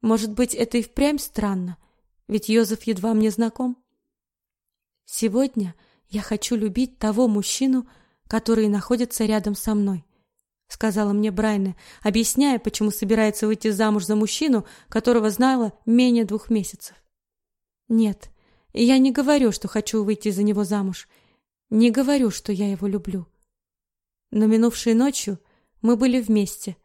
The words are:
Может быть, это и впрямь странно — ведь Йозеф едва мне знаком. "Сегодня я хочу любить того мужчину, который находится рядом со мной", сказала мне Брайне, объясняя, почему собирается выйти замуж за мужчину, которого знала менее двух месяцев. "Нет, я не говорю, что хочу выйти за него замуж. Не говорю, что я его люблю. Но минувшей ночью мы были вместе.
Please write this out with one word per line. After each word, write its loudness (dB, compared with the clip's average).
Может 0
быть, -2
это -2
и 0
впрямь -2
странно — -6
ведь -4
Йозеф 2
едва -2
мне 2
знаком. -4
"Сегодня -2
я -8
хочу -4
любить -2
того 0
мужчину, 0
который 0
находится -2
рядом -2
со -4
мной", -2
сказала -2
мне 0
Брайне, -2
объясняя, 2
почему -2
собирается 0
выйти -2
замуж 0
за 0
мужчину, 2
которого 2
знала 2
менее 4
двух -6
месяцев. -4
"Нет, 0
я 4
не 6
говорю, 2
что -8
хочу -4
выйти -2
за -2
него 0
замуж. -4
Не 4
говорю, 0
что -8
я -2
его -6
люблю. -6
Но 2
минувшей 2
ночью -2
мы 4
были 2
вместе. -2